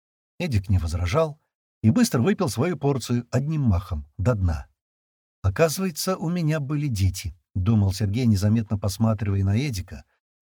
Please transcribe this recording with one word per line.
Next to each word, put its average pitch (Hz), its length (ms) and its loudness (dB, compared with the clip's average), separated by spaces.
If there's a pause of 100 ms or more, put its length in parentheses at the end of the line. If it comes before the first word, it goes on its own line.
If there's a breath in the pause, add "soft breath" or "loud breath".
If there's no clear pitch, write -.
(400)
Эдик 123 300 -2
не 95 80 4
возражал 87 640 0 (440)
и 110 60 6
быстро 180 320 2
выпил 180 280 2
свою 165 280 -2
порцию 123 540 -2
одним 147 320 0
махом, 87 420 0 (120)
до 117 180 2
дна. 82 320 -2 (720)
«Оказывается, 165 760 0
у 165 120 -4
меня 160 300 0
были 147 280 -4
дети», — 95 480 -2 (200)
думал 98 360 2
Сергей, 110 340 -2
незаметно 107 520 2
посматривая 101 640 -2
на 101 140 2
Эдика. 107 480 -6 (360)